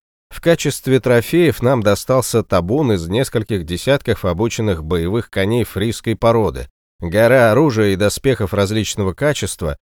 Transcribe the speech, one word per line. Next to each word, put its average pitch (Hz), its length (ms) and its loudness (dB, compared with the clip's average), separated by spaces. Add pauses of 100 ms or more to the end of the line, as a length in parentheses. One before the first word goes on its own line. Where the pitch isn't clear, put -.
(300)
в - 120 -16
качестве 143 580 0
трофеев 127 640 2
нам 120 220 2
достался 113 580 0
табун 107 520 0
из 82 140 -2
нескольких 107 580 -2
десятков 107 600 -2
обученных 98 580 -2
боевых 87 460 -2
коней 104 340 0
фрисской 110 520 -4
породы, 98 540 0 (300)
гора 113 520 4
оружия 110 380 2
и 98 60 2
доспехов 104 560 -2
различного 101 640 -2
качества, 98 640 -4 (100)